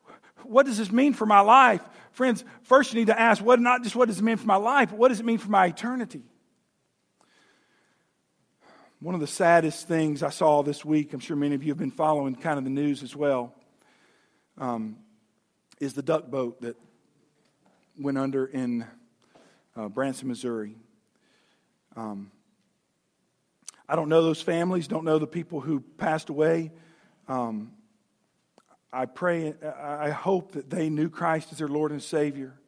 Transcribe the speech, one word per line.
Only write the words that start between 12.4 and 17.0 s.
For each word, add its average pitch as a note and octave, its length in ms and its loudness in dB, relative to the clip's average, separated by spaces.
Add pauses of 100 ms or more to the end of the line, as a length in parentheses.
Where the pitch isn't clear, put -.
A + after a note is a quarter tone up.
of C3 60 -6
the C3+ 60 -6
news C#3 340 -2
as B2 140 -16
well, C3 360 -2 (1040)
um, A2+ 380 -6 (840)
is C#3 120 -6
the C#3 80 -8
duck D3+ 300 -2
boat B2 300 -6
that A#2+ 160 -12 (1200)